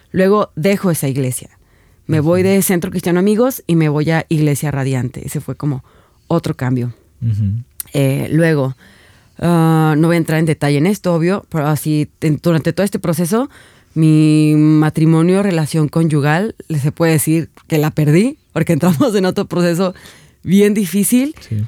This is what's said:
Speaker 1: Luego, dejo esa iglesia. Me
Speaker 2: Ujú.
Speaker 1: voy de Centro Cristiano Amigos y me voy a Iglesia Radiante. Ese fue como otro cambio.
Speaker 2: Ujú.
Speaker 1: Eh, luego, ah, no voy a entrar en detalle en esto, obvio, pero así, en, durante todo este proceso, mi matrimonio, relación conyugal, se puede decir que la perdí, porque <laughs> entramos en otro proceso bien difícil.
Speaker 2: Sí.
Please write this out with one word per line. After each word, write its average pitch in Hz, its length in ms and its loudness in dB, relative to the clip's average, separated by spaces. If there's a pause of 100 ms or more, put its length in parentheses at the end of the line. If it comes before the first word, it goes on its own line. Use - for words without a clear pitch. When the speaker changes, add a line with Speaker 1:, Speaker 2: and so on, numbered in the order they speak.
(100)
Speaker 1:
Luego, 190 460 2
dejo 196 340 0
esa 151 180 -2
iglesia. 127 420 -4 (560)
Me 160 140 0
Speaker 2:
Ujú. 147 100 0
Speaker 1:
voy 180 120 2
de 190 200 2
Centro 180 280 -2
Cristiano 180 300 -2
Amigos 214 460 0
y 170 100 0
me 160 120 2
voy 151 220 -2
a 160 180 -2
Iglesia 151 420 0
Radiante. 131 560 -4
Ese 143 140 -8
fue 139 160 -10
como 139 280 -6 (420)
otro 160 300 -2
cambio. 123 380 -4 (280)
Speaker 2:
Ujú. 107 400 -2 (300)
Speaker 1:
Eh, 139 400 -2
luego, 151 420 0 (640)
ah, 160 580 2
no 160 120 2
voy 170 80 2
a - 20 0
entrar 156 200 -2
en 160 80 0
detalle 147 320 0
en 151 80 2
esto, 196 280 -2
obvio, 175 360 -2
pero 151 180 -4
así, 151 420 -2 (120)
en, 156 200 0
durante 165 300 0
todo 185 120 -2
este 202 140 -4
proceso, 180 520 -2 (440)
mi 156 600 4
matrimonio, 156 840 2
relación 160 460 0
conyugal, 160 680 0 (260)
se 139 120 -2
puede 165 200 0
decir 156 380 0 (180)
que 165 100 -2
la 151 120 0
perdí, 165 480 2 (140)
porque 160 200 -2
<laughs> - 0 -
entramos 175 420 2
en 190 120 0
otro 185 200 -2
proceso 175 480 -2 (480)
bien 202 320 2
difícil. 208 600 -2 (140)
Speaker 2:
Sí. 110 200 -6